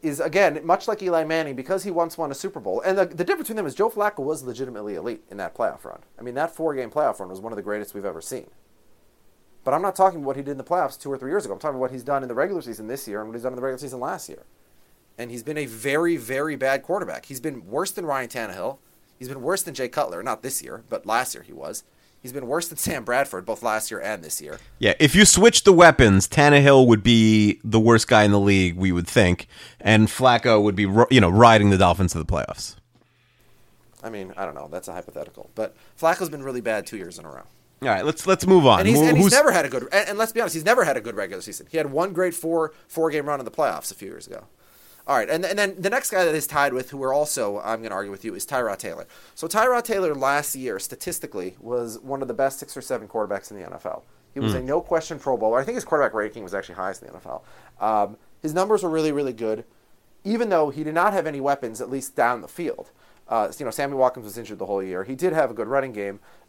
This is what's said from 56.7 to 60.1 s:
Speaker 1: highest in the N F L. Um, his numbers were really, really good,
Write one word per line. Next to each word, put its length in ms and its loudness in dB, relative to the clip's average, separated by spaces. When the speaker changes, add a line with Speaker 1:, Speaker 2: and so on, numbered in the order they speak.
Speaker 1:
highest 260 -8
in 80 -20
the 60 -20
N 100 -20
F 20 -20
L. 160 -12
Um, 360 0
his 100 -6
numbers 300 0
were 80 -2
really, 200 0
really 220 -2
good, 320 -4